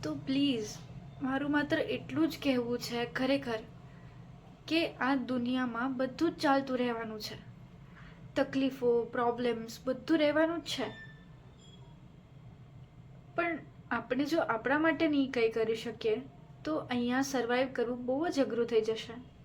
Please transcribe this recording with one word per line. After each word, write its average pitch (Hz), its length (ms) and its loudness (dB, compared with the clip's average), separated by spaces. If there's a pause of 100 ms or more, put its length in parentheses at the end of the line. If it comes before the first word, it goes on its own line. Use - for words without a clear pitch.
તો 302 120 -4
પ્લીઝ, 269 500 0 (560)
મારું 277 300 -2
માત્ર 294 280 2
એટલું 294 480 0
જ - 160 -4
કહેવું 240 360 2
છે 240 260 -2
ખરેખર, 254 540 0 (1080)
કે 320 260 2
આ 262 220 2
દુનિયામાં 247 840 0
બધું 262 340 2
જ 339 60 -10
ચાલતું 269 400 2
રહેવાનું 226 420 -2
છે. - 180 -10 (960)
તકલીફો, 254 680 4
પ્રોબ્લેમ્સ, 240 800 0
બધું 262 320 2
રહેવાનું 311 420 4
જ 302 40 -10
છે. - 280 -4 (2500)
પણ 339 240 0 (320)
આપણે 247 340 0
જો 311 160 2
આપણા 247 380 2
માટે 320 280 4
નહીં 277 240 4
કંઈ 226 180 4
કરી 226 260 2
શકીએ, 226 460 0 (420)
તો 311 120 0
અહીંયા 247 460 0
સર્વાઈવ 254 520 2
કરવું 247 320 -2
બહુ 277 220 2
જ 285 120 0
અઘરું 233 260 2
થઈ 233 160 4
જશે. 220 640 -4